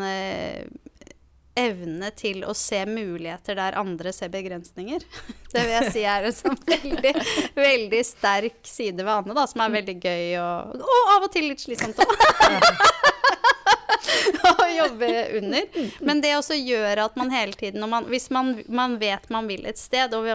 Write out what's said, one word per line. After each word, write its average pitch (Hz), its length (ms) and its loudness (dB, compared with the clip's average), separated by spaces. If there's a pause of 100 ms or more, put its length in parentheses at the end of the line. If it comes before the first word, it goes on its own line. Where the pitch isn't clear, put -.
eh, 190 640 -6 (880)
evne 185 600 -4
til 190 280 -6
å 208 120 -6
se - 300 -4
muligheter 185 680 -8
der 190 220 -4
andre 180 340 -6
ser 185 180 -10
begrensninger. 185 720 -10 (240)
<laughs> - 260 -16
Det 240 80 2
vil 240 80 0
jeg 226 240 0
si 220 80 -2
er 202 240 0
en 233 80 0
sånn 285 240 -2
veldig, 285 540 0 (400)
veldig 240 500 4
sterk 208 640 0
side 202 340 -4
ved 190 100 -4
Anne, 208 280 -2
da, 285 100 2
som 233 160 -6
er 220 80 2
veldig 202 300 -2
gøy 175 340 -2
å, 175 140 -2 (240)
og 480 420 4
av 403 80 6
og 392 100 -4
til 320 140 0
litt 277 160 -6
slitsomt 226 320 -6
også. 427 380 4 (420)
<laughs> 640 400 4 (1300)
Å 349 260 6
jobbe 285 400 0 (240)
under. 214 360 -2 (300)
Men 294 240 0
det 294 120 2
også 294 240 0
gjør 214 460 0
at 220 140 -4
man 254 140 -2
hele 214 220 -2
tiden, 208 280 -8
når 214 80 -4
man, 226 200 -2
hvis 247 200 -4
man, 262 220 0 (140)
man 247 320 -2
vet 208 320 -4
man 220 180 -4
vil 196 180 -8
et - 140 -8
sted, 254 340 -2
og 220 220 -2